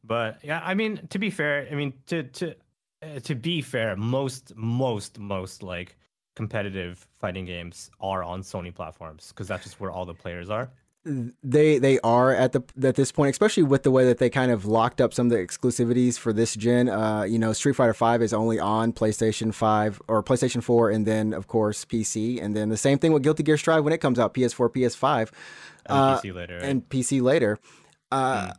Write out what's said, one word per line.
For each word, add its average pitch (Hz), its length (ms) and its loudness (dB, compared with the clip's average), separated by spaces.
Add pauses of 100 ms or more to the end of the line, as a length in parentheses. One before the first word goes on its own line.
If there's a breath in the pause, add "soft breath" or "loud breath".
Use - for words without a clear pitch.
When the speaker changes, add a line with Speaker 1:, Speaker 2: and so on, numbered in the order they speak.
Speaker 1:
But, 113 400 -4
yeah, 156 200 -6
I 190 100 -4
mean, 214 340 -4
to 196 100 -8
be 196 120 -2
fair, 143 400 -4
I 151 40 -8
mean, 143 180 -4 (140)
to, 170 160 -4
to, 147 320 -10 (480)
uh, 156 180 -14
to 147 140 -6
be 160 260 -4
fair, 113 360 -4
most, 131 580 -4
most, 117 640 -4
most, 98 440 -8
like, 90 340 -12 (400)
competitive 98 720 -8 (120)
fighting 92 280 -8
games 87 440 -14 (100)
are 95 220 -6
on 90 200 -8
Sony 87 300 -10
platforms 80 600 -16
'cause 92 160 -12
that's 92 160 -8
just - 160 -18
where 95 100 -8
all 92 140 -8
the 87 100 -14
players 87 360 -12
are. 123 200 -6 (720)
Speaker 2:
They, 151 360 4
they 135 220 4
are 123 340 4
at 123 180 2
the, 127 100 0 (200)
at 131 140 2
this 139 140 2
point, 143 200 2
especially 202 320 2
with 135 220 4
the 139 60 6
way 131 140 6
that 123 140 6
they 127 100 4
kind 127 240 2
of 101 120 -2
locked 113 360 2
up 123 140 4
some 123 120 2
of 120 40 4
the 117 80 4
exclusivities 120 800 0
for 113 140 -2
this 113 220 0
gen. 120 340 2
Uh, 107 340 0
you 110 160 0
know, 110 140 2
Street 131 220 0
Fighter 123 200 4
Five 117 280 2
is 107 100 0
only 113 260 0
on 110 340 0
PlayStation 110 640 0
Five 107 540 0
or 110 140 2
PlayStation 123 400 0
Four, 117 280 4
and 107 160 0
then, 110 260 0
of 95 140 -8
course, 107 380 -2
P 113 180 -4
C. 113 380 -4
And 104 160 -4
then 107 140 -2
the 110 60 -2
same 139 220 2
thing 160 140 4
with 143 100 4
Guilty 156 220 2
Gear 151 120 4
Strive 160 280 2
when 151 80 2
it 165 60 0
comes 127 200 0
out, 110 160 2
P 127 100 2
S 120 80 0
four, 120 160 0
P 127 160 0
S 123 120 0
five. 131 340 0 (560 loud breath)
Speaker 1:
And 139 120 0
Speaker 2:
Uh, 135 220 4
Speaker 1:
P 104 80 -10
C 92 40 -10
later, 87 260 -12
Speaker 2:
and 135 220 -2
Speaker 1:
right? - 80 -20
Speaker 2:
P 131 140 -2
C 131 180 0
later. 123 380 2 (540 soft breath)
Uh, 131 340 -2
Speaker 1:
Hmm. - 120 -10